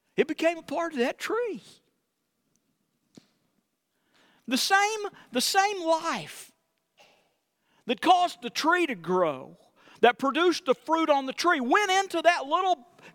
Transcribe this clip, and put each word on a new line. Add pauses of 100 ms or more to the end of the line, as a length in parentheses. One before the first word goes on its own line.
(160)
it
became
a
part
of
that
tree. (2750)
The
same, (300)
the
same
life (1300)
that
caused
the
tree
to
grow, (460)
that
produced
the
fruit
on
the
tree,
went
into
that
little (280)